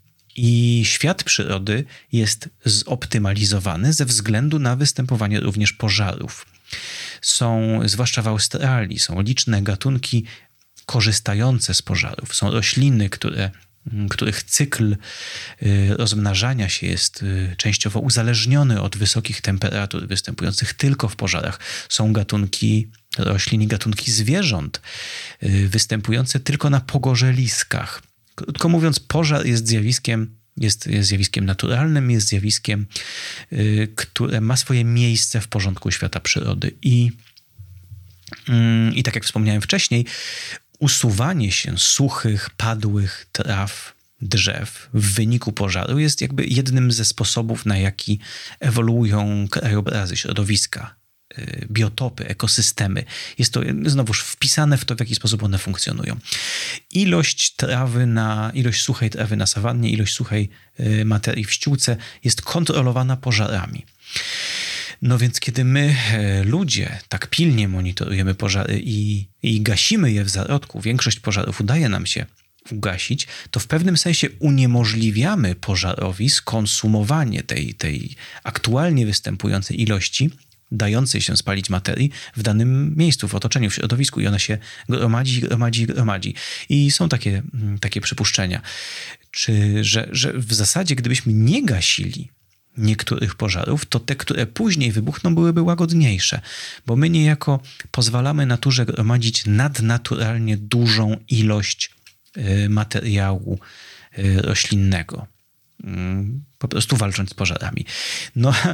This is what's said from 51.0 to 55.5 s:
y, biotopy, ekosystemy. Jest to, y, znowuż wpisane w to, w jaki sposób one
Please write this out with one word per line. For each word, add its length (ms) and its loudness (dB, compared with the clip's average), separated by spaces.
y, 340 -10
biotopy, 560 -2
ekosystemy. 760 0
Jest 160 0
to, 100 0
y, 120 -2
znowuż 360 0
wpisane 560 0
w 80 0
to, 100 2
w 40 -2
jaki 160 -2
sposób 280 0
one 140 2